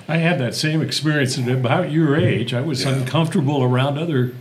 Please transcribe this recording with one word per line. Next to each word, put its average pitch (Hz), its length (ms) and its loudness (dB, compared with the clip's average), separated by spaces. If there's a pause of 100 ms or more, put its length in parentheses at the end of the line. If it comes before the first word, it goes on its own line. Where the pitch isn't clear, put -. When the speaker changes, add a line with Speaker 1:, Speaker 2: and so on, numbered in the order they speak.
Speaker 1:
I 156 100 0
had 165 220 0
that 120 160 -2
same 156 260 0
experience 139 560 0
at 123 120 -2
about 139 420 0
your 151 240 2
age. 110 380 0
I 123 80 0
was 139 240 -4
Speaker 2:
Yeah. 135 100 0
Speaker 1:
uncomfortable 147 680 0
around 127 380 2
other 135 420 -2